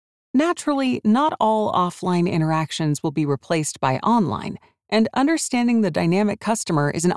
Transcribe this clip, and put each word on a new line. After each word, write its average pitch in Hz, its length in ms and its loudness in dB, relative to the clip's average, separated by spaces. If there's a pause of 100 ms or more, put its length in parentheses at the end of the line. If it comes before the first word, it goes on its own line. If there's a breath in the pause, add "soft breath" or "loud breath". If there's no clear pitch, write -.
(340)
Naturally, 277 720 0
not 254 360 2
all 220 340 0
offline 180 540 0
interactions 160 760 -2
will 160 80 -2
be 151 160 -2
replaced 151 520 -2
by 135 200 0
online, 202 580 -2 (320 soft breath)
and 220 240 2
understanding 247 680 0
the 185 100 2
dynamic 175 480 0
customer 160 500 0
is 160 160 -2
an 180 120 2